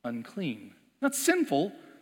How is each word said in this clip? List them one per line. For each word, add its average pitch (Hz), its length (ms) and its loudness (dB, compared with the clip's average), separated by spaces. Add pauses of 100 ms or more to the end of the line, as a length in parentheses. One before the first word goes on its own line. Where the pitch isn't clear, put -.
unclean. 120 720 -6 (280)
Not 277 120 2
sinful, 208 600 2 (280)